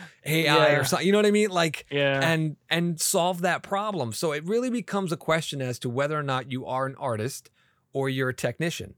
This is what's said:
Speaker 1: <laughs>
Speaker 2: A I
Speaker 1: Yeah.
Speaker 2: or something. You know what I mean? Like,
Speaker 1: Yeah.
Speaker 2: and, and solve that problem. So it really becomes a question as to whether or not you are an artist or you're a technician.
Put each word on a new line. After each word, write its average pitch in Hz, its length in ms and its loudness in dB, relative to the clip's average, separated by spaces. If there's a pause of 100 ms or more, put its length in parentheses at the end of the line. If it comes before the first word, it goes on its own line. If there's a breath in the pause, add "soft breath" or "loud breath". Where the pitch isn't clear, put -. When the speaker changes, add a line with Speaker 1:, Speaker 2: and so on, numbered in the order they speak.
(100)
Speaker 1:
<laughs> - 160 -20
Speaker 2:
A 156 220 2
I 147 200 6
Speaker 1:
Yeah. 143 80 6
Speaker 2:
or 135 80 2
something. 160 220 0
You 196 60 6
know 208 60 6
what 208 80 6
I 208 60 6
mean? 208 180 4
Like, 170 400 0
Speaker 1:
Yeah. 139 320 2
Speaker 2:
and, 160 340 2 (140)
and 165 300 0
solve 180 420 2
that 170 200 0
problem. 196 500 -4
So 151 200 -2
it 151 140 -4
really 240 240 0
becomes 196 420 -4
a - 40 -2
question 160 440 -2
as 123 200 -4
to 123 100 -4
whether 143 280 -2
or 151 40 -2
not 135 280 -4
you 127 160 -6
are 131 200 -2
an 135 100 -8
artist 120 540 -6 (420)
or 135 160 -2
you're 131 220 0
a 123 40 -6
technician. 120 640 -6